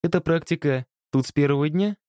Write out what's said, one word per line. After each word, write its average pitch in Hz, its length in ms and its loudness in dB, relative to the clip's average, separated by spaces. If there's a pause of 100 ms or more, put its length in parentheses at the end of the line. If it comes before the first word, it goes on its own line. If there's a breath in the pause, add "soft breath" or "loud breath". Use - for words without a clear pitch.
эта 170 200 0
практика 147 640 -2 (260)
тут 135 160 2
с - 40 -8
первого 143 380 2
дня? 196 280 -2 (120)